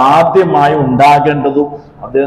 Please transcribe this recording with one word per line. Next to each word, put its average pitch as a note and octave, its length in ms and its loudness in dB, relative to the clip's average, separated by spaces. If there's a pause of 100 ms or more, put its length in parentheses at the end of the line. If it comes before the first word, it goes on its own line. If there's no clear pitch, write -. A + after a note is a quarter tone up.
(160)
ആദ്യമായി D#3+ 600 0 (100)
ഉണ്ടാകേണ്ടതും C#3+ 840 0 (380)
അതിന് C3+ 220 -4